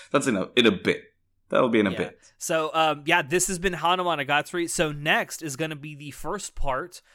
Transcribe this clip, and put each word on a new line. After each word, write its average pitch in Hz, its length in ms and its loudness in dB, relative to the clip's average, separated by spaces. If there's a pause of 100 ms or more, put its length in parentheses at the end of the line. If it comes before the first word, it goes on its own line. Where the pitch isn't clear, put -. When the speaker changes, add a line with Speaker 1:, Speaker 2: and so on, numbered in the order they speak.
(120)
Speaker 1:
that's 139 160 2
in 120 100 2
a, 87 180 -2
in 120 120 6
a 107 40 8
bit. 92 300 0 (480)
That'll - 200 4
be 113 100 4
in 101 80 4
a 95 40 2
Speaker 2:
Yeah. 90 60 -6
Speaker 1:
bit. - 220 -4 (180)
Speaker 2:
So, 160 380 -2
um, 156 320 2
yeah, 170 160 4
this 165 240 0
has 185 100 -4
been 180 160 -2
Hana 175 300 0
Monogatari. 151 680 0
So 160 220 0
next 156 500 -2
is 151 140 -8
gonna 156 200 -4
be 147 200 -14
the 143 160 -14
first 180 420 -8
part 139 480 -2 (140)